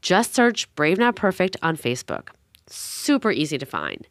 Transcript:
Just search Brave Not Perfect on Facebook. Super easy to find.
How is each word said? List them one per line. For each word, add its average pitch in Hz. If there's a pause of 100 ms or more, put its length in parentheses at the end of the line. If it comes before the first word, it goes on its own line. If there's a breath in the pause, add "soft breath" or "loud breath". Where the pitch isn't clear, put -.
Just 196
search 240
Brave 160
Not 240
Perfect 190
on 160
Facebook. - (400)
Super -
easy 147
to 135
find. 50